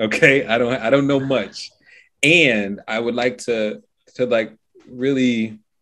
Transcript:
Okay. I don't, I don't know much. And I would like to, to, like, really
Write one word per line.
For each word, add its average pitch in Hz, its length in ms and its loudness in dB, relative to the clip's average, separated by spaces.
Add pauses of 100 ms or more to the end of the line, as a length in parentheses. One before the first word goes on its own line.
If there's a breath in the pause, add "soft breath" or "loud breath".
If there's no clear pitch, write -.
Okay. 131 460 2
I 113 120 0
don't, 123 220 -2
I 113 100 -4
don't 139 180 2
know 139 120 2
much. 131 500 -4 (520 loud breath)
And 120 640 4
I 110 140 -4
would 117 160 -4
like 123 220 -2
to, 107 440 -4 (320)
to, 127 120 -2
like, 113 300 -2 (320)
really 123 720 -2 (240)